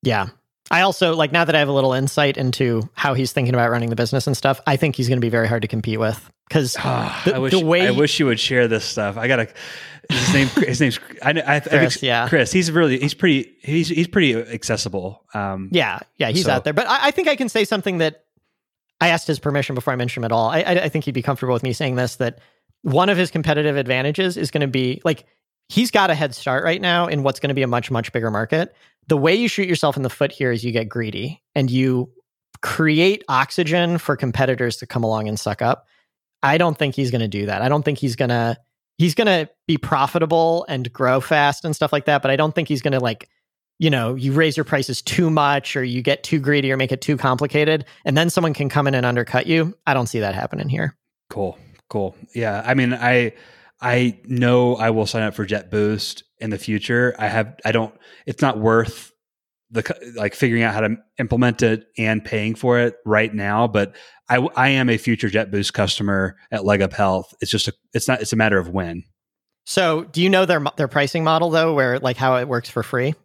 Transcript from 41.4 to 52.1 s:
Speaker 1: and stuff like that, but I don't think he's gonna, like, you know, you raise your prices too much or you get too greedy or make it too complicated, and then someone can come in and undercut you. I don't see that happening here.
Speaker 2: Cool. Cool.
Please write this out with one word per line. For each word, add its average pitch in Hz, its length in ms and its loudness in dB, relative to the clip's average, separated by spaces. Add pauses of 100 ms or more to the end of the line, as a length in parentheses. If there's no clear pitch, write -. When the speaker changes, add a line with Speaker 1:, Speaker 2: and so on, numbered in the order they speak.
Speaker 1:
and 156 100 -2
stuff 151 180 0
like 147 120 0
that, 143 160 4
but 135 100 0
I 135 40 2
don't 151 180 0
think 165 140 -2
he's 143 140 -2
gonna, 139 180 0
like, 117 300 -4 (480)
you 160 120 2
know, 123 260 0
you 135 180 -2
raise 156 240 2
your 156 80 -2
prices 135 360 -2
too - 280 0
much 143 460 2
or 131 80 -2
you 127 180 -4
get 139 220 0
too 160 160 0
greedy 139 320 2
or 131 60 0
make 131 140 0
it 131 100 -4
too 151 160 0
complicated, 147 680 0 (200)
and 135 120 2
then 165 120 2
someone 165 240 0
can 143 160 -2
come 143 180 0
in 139 80 0
and 127 100 0
undercut 123 420 0
you. 160 260 0 (140)
I 147 60 2
don't 123 140 0
see 120 120 -4
that 98 160 -2
happening - 340 -6
here. 147 260 -4 (340)
Speaker 2:
Cool. 98 280 -6 (320)
Cool. 98 260 -4 (200)